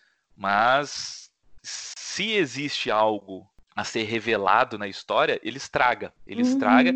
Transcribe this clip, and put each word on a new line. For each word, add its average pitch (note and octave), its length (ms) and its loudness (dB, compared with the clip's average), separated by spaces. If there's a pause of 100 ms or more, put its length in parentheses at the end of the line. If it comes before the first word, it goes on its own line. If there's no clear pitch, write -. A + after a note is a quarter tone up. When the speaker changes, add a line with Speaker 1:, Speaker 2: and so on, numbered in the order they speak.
(360)
Speaker 1:
mas A2+ 920 0 (320)
se - 680 -8
existe C#3 580 -2
algo G2+ 580 0 (260)
a G#2 100 -4
ser A2+ 180 -4
revelado A2 760 2
na G2+ 80 -8
história, A2+ 560 0
ele A#2 140 -8
estraga. A#2+ 560 0 (140)
Ele - 160 -6
Speaker 2:
Uhum. B3 60 0
Speaker 1:
estraga. C4 480 4